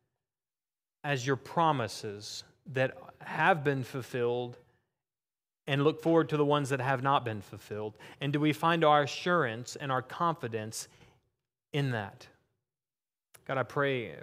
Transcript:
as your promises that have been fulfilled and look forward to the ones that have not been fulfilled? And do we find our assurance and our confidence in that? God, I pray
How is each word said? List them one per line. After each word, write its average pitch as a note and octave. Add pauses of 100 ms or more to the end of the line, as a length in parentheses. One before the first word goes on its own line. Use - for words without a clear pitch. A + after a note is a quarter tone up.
(1040)
as C#3
your C3+
promises A#2+ (280)
that C3 (220)
have D#3
been C#3
fulfilled A#2+ (1120)
and C#3+
look D#3
forward E3
to D#3
the D3
ones C#3+
that C3+
have B2+
not C#3
been A2
fulfilled? G#2+ (240)
And C#3
do D3
we D3+
find E3
our D3
assurance C3
and C#3+
our B2+
confidence A2+ (840)
in C#3+
that? G#2 (1160)
God, C#3
I B2+
pray B2+